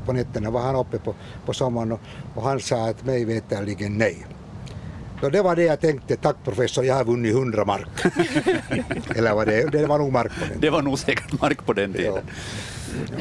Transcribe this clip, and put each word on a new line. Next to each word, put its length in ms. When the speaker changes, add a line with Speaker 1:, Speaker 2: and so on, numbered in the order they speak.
Speaker 1:
på 80
nätterna 380
var 100
han 140
uppe 240
på, 160
på 80
sommaren 380
och, 80
och 80
han 160
sa 300
att 160
mig 200
veterligen 720
nej. 300
Så 80
det 120
var 140
det 80
jag 180
tänkte, 340
"Tack 280
professor, 420
jag 100
har 80
vunnit 300
hundra 320
mark." 220
<laughs> 1080
Eller 180
var 120
det, 260
det 140
var 140
nog 120
mark 220
på 60
den 80
tiden. 140
Speaker 2:
Det 80
var 120
nog 180
säkert 420
mark 240
på 80
den 200
tiden. 200
Speaker 1:
Ja. 80